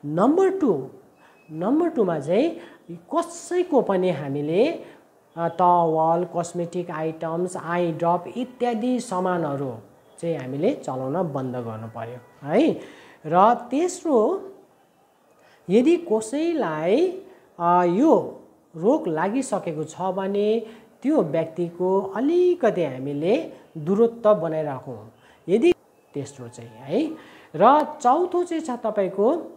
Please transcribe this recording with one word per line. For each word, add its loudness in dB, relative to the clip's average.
नम्बर 4
टू, 0
नम्बर 0
टूमा 0
चाहिँ 0
कसैको -2
पनि 0
हामीले, 0
अ, -2
towel, 4
cosmetic -6
items, -6
eye -2
drop 0
इत्यादि -2
सामानहरू -4
चाहिँ -4
हामीले -2
चलाउन -4
बन्द -4
गर्नु -8
पर्यो -14
है। 2
र 6
तेस्रो, 0
यदि 4
कसैलाई, 0
अ, 4
यो 2
रोग 2
लागिसकेको -2
छ -14
भने -2
त्यो 2
व्यक्तिको -2
अलिकति 2
हामीले -2
दूरत्व 2
बनाइराखौँ। -6
यदि 4
तेस्रो -10
चाहिँ -18
है। -2
र 4
चौथो 2
चाहिँ -6
छ -8
तपाईँको 0